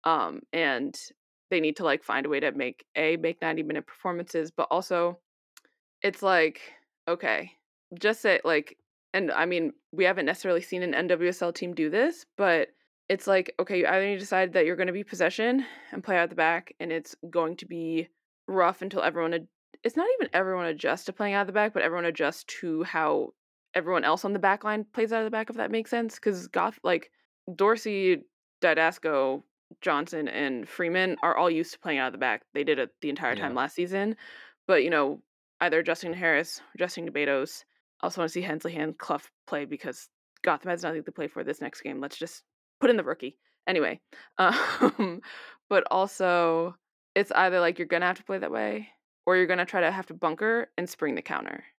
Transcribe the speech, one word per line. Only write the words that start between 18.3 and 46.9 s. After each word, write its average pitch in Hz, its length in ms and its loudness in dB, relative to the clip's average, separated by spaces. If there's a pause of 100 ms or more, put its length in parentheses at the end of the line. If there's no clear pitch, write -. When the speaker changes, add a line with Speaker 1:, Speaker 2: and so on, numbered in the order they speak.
Speaker 1:
rough 190 340 2
until 190 200 -2
everyone 165 320 0
ad-, 170 140 -4 (360)
it's 240 120 -2
not 359 120 2 (100)
even 381 140 -2
everyone 185 340 0
adjusts 160 400 -2
to 190 60 -8
playing 202 220 -2
out 202 80 2
of 190 40 0
the 196 60 -8
back, 214 200 2
but 185 100 0
everyone 170 240 0
adjusts 160 380 -2
to 165 380 -4
how 156 500 0 (420)
everyone 175 300 0
else 175 200 2
on 202 80 0
the 202 60 -2
back 202 260 2
line 214 200 -2
plays 226 280 -2
out 226 80 0
of 220 60 -2
the 214 40 -4
back, 220 200 -4
if 233 60 -10
that 226 140 -2
makes 220 200 -2
sense. 233 280 -2
'Cause 180 300 -2
Goth-, 185 340 -2
like, 175 280 0 (440)
Dorsey, 196 680 2 (360)
Didasco, 151 840 2 (360)
Johnson, 151 480 -2
and 127 400 -4
Freeman 185 540 -2
are 165 140 2
all 170 140 4
used 160 220 -2
to - 60 -18
playing 151 200 -4
out 131 100 0
of 110 40 -4
the - 60 -14
back. 120 260 0 (100)
They 147 100 -2
did 143 140 2
it 127 120 -2 (100)
the 151 100 -4
entire 135 260 -2
time 123 180 -6
Speaker 2:
Yeah. - 20 -2
Speaker 1:
last 131 180 -2
season. 196 420 -2 (500)
But, 165 180 6
you 170 60 0
know, 147 320 0 (380)
either 165 180 4
adjusting 170 340 -2
to 180 60 -6
Harris, 165 420 0 (140)
adjusting 175 320 -4
to - 60 -8
Betos. 139 520 -2 (360)
Also 180 200 -4
wanna 165 80 0
see 175 140 -4
Hensley 170 300 -6
Hand 156 260 -4
Clough 147 220 -4 (260)
play 147 180 -4
because - 460 -12 (320)
Gotham 180 280 -2
has 175 120 -2
nothing 160 220 -4
to - 80 -12
play 147 160 -6
for - 160 -10
this - 160 -6
next 147 220 -10
game. 135 180 -8
Let's 143 180 -10
just - 260 -12 (360)
put - 100 6
in 233 60 4
the 175 80 -2
rookie. 135 340 -8 (280)
Anyway, 160 340 0 (180)
<laughs> - 200 -10
um, 190 840 2 (480)
but 196 220 4
also 175 840 2 (380)